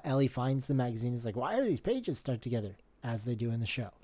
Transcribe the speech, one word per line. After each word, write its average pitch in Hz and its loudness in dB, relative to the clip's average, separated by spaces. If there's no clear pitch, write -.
Ellie 135 4
finds 131 0
the 147 0
magazine. 120 0
Is 117 -4
like, 110 -2
"Why 151 0
are 269 4
these 170 2
pages 233 0
stuck 123 -2
together?" 107 -2
As 113 -2
they 123 0
do 117 0
in 117 0
the 113 0
show. 113 -4